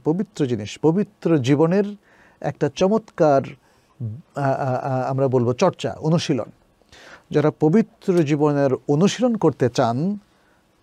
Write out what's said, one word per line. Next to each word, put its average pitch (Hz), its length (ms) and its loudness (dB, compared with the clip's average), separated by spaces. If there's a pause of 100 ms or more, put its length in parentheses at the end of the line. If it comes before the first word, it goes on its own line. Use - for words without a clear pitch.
পবিত্র 160 420 -4
জিনিস, 110 340 -6
পবিত্র 165 580 0
জীবনের 156 460 2 (580)
একটা 151 340 -4
চমৎকার, 180 680 2 (960)
আ, 135 60 -8
আ, - 20 -2
আ, 131 680 -4
আমরা 135 180 0
বলবো 123 260 2
চর্চা, 165 380 -2
অনুশীলন। 156 600 -2 (800)
যারা 147 200 2
পবিত্র 175 720 0
জীবনের 143 460 2 (180)
অনুশীলন 208 500 0
করতে 139 320 0
চান 143 480 -2 (640)